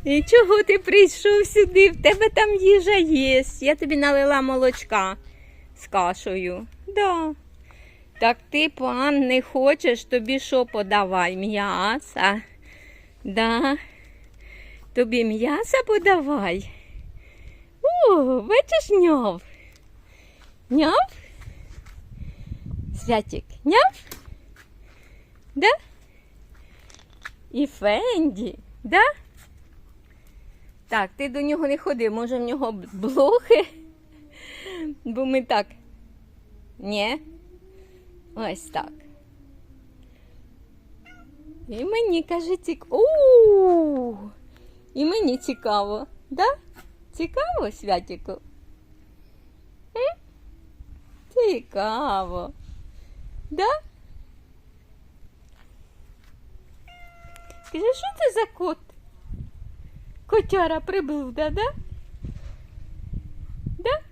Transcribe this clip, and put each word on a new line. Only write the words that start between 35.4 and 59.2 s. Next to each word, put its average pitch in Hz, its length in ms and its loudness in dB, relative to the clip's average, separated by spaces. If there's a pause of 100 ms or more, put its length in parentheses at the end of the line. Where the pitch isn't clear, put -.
так. 214 260 -2 (1120)
Ні? 208 420 -6 (1120)
Ось 202 260 -10
так. - 300 -10 (2750)
І 240 180 -8
мені, 403 380 -2
каже, 339 340 -4
цік-, - 320 -10
у, 381 1300 6 (760)
і 285 120 -2
мені 330 320 0
цікаво, 214 680 -4 (220)
да? 392 280 0 (540)
Цікаво, 494 600 -6
Святіку? 190 600 -6
М? - 1900 -12 (1160)
Цікаво. 214 1200 -2 (960)
Да? 453 320 -2 (4000)
Каже, 415 220 -2
що - 140 -8 (100)
це 539 160 0
за 440 120 0 (120)
кот? 349 200 -6 (1500)